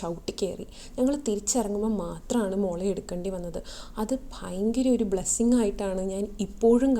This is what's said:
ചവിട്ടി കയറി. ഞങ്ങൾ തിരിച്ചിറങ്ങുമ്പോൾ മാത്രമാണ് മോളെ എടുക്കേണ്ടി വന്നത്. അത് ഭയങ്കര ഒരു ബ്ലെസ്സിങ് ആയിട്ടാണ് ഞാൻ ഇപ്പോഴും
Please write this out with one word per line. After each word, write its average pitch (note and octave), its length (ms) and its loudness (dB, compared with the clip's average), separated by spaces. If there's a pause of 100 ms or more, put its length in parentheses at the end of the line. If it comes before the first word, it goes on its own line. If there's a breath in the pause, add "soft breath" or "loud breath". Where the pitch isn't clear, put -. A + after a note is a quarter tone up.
ചവിട്ടി E3+ 400 -6
കയറി. F#3 260 -4 (300 loud breath)
ഞങ്ങൾ C4 180 4 (140)
തിരിച്ചിറങ്ങുമ്പോൾ G#3 720 0
മാത്രമാണ് E3+ 640 -2
മോളെ F3+ 200 -2 (100)
എടുക്കേണ്ടി F3+ 420 -4
വന്നത്. F3 240 -6 (420 loud breath)
അത് A#3+ 140 0 (180)
ഭയങ്കര G#3+ 640 0
ഒരു A#3 180 2
ബ്ലെസ്സിങ് A#3 480 2
ആയിട്ടാണ് G3 400 -2 (120)
ഞാൻ G3+ 120 -2 (220)
ഇപ്പോഴും A#3+ 520 6